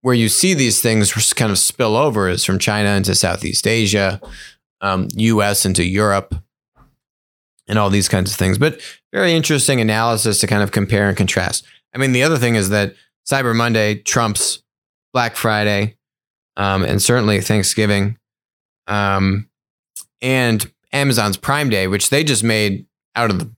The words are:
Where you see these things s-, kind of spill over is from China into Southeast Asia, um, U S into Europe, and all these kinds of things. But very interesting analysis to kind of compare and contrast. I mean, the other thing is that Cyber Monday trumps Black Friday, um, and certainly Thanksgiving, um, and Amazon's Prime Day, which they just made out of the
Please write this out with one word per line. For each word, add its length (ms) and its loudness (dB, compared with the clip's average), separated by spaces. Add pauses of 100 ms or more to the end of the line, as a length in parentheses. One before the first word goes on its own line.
Where 140 2
you 140 4
see 240 2
these 280 2
things 360 2
s-, 160 0
kind 180 0
of 60 0
spill 380 0
over 340 2
is 160 -2
from 140 0
China 300 0
into 260 0
Southeast 500 -2
Asia, 560 0 (600)
um, 340 -2
U 260 2
S 240 0
into 180 2
Europe, 520 0 (1300)
and 120 0
all 100 2
these 180 2
kinds 240 0
of 60 -8
things. 200 0
But 220 0 (320)
very 220 2
interesting 480 2
analysis 580 0
to 80 0
kind 140 2
of 100 -2
compare 360 0
and 100 0
contrast. 480 -2 (280)
I 40 -10
mean, 140 0
the 120 2
other 140 2
thing 180 2
is 140 0
that 260 0 (340)
Cyber 260 0
Monday 400 0
trumps 680 -2 (500)
Black 220 -2
Friday, 600 0 (580)
um, 280 0
and 180 0
certainly 400 2
Thanksgiving, 760 0 (680)
um, 640 0 (720)
and 500 0 (220)
Amazon's 440 0
Prime 320 -2
Day, 180 0
which 220 -2
they 140 2
just 200 0
made 420 0 (300)
out 160 0
of 80 -2
the 60 -6 (120)